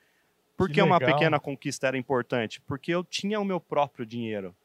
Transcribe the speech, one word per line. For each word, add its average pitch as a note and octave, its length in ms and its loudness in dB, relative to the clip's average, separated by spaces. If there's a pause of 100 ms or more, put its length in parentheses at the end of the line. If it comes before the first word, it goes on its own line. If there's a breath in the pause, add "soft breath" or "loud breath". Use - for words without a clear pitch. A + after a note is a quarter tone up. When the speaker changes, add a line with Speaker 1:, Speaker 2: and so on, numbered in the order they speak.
(560)
Speaker 1:
Por F#3 100 2
Speaker 2:
Que D3 80 -6
Speaker 1:
que G3+ 80 4
uma F3+ 160 6
Speaker 2:
legal. D#3+ 160 4
Speaker 1:
pequena D3+ 240 4
conquista C#3 480 -6
era C3 100 2
importante? B2 640 -2
Porque C#3 320 -6
eu F3+ 120 -2
tinha G3+ 340 -4
o G#3 60 -2
meu F#3+ 160 -2
próprio C#3+ 440 -2
dinheiro. A2 480 -6 (120)